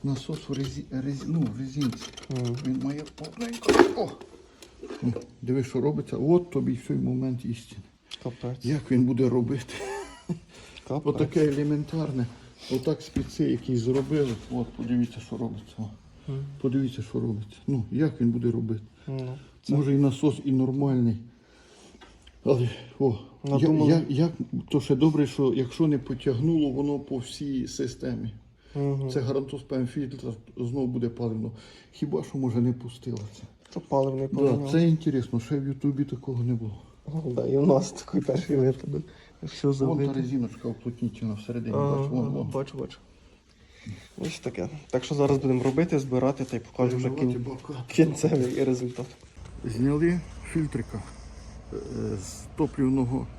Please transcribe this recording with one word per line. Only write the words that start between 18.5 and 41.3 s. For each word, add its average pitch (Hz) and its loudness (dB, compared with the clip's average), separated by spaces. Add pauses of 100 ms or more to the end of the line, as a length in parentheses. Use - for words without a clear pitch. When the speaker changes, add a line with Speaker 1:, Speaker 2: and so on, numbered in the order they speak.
Speaker 1:
робити? 113 -2 (260)
Speaker 2:
Ну, 131 -6 (260)
це 143 0
Speaker 1:
Може, 139 4
і 135 6
насос, 143 4 (100)
і 139 2
нормальний. 131 2 (1300)
Але, 123 4 (300)
о, 127 4 (280)
я, 139 -2
Speaker 2:
Надумали. 151 6
Speaker 1:
я, 165 6
як, 156 2 (380)
то 147 2
ще 143 2
добре, 147 4
що 135 2
якщо 135 0
не 147 4
потягнуло 143 0
воно 143 -2
по 135 -6
всій 127 -4
системі. 123 -6 (420)
Speaker 2:
Мгм. 139 0
Speaker 1:
Це 131 0
гарантус 135 -2
П - -6
М 127 0
фільтр, 131 -6 (400)
знову 127 -2
буде 120 0
паливно. 113 -4 (400)
Хіба 156 -2
що, - -8
може, 123 2
не 120 4
пустила 120 -8 (200)
це. - -18 (280)
Speaker 2:
Що - -6
паливний 135 0
Speaker 1:
Да, 127 -2
Speaker 2:
поміняв. 143 4
Speaker 1:
це 165 6
інтересно, 143 2
ще 143 -2
в 135 -2
Ютубі 139 0
такого 123 -4
не 123 2
було. 110 -4 (280)
Speaker 2:
О, 156 -4 (100)
да, 123 0
і 131 4
у 143 6
нас - 6
такий - -2
перший - 0
випадок. 135 2 (420)
Все - -4
Speaker 1:
Вон 139 4
Speaker 2:
забито. 139 2
Speaker 1:
та 135 -2
резиночка 123 -2
уплотнительна 113 -4